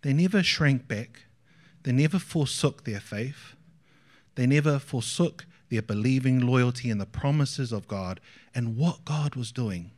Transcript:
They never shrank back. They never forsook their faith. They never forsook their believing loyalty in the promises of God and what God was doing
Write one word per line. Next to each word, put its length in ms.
They 100
never 320
shrank 460
back. 320
They 100
never 260
forsook 640
their 160
faith. 560
They 100
never 340
forsook 680
their 120
believing 600
loyalty 480
in 80
the 80
promises 680
of 160
God 320
and 220
what 300
God 300
was 180
doing 440